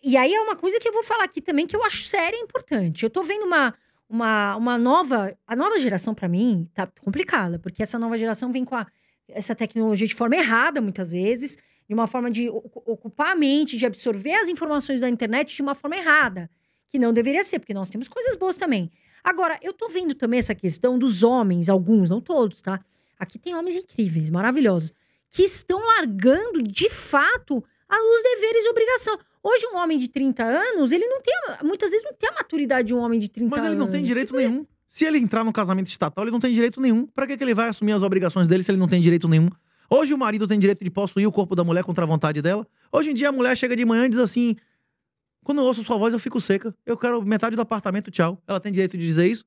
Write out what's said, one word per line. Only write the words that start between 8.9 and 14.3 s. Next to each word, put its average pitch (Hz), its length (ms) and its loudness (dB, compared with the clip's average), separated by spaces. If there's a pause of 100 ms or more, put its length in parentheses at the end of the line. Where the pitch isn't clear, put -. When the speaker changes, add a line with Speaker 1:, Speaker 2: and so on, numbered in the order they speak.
Speaker 1:
essa 214 260 -8
tecnologia 220 540 0
de - 80 -6
forma 240 220 2
errada, 285 440 2
muitas 190 300 -4
vezes, 226 460 -2 (320)
de 208 40 -6
uma 226 120 0
forma 240 240 -4
de 233 200 -2
ocu-, - 360 -10
ocupar 233 460 -4
a 381 40 0
mente, 285 420 2
de 233 80 0
absorver 220 480 -4